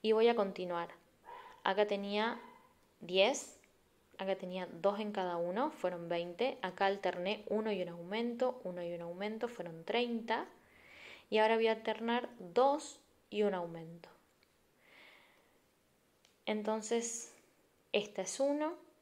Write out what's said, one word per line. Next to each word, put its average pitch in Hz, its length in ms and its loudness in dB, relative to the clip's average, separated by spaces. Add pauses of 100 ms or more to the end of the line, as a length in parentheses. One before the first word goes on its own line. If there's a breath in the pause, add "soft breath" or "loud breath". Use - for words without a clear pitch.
Y 220 80 4
voy 220 160 8
a 233 80 6
continuar. 180 540 -2 (720 loud breath)
Acá 202 240 4
tenía 208 520 0 (600)
diez, 190 600 2 (600)
acá 190 160 0
tenía 185 360 -6
dos 196 280 2
en 208 120 -4
cada 180 260 0
uno, 190 340 0
fueron 175 380 -4
veinte. 175 520 -2
Acá 185 240 0
alterné 196 640 0
uno 214 240 0
y 185 100 -2
un 175 80 -4
aumento, 233 720 -2
uno 180 200 -6
y 170 100 -4
un 170 80 -8
aumento, 208 460 -6
fueron 170 360 -10
treinta. 233 600 -2 (840 loud breath)
Y 214 80 6
ahora 220 160 6
voy 220 140 4
a - 20 6
alternar 226 680 0
dos 254 640 4 (300)
y 208 140 2
un 202 100 4
aumento. 170 560 -8 (2250 loud breath)
Entonces, 214 880 -2 (580)
esta 208 300 0
es - 180 -6
uno. 294 360 0 (260)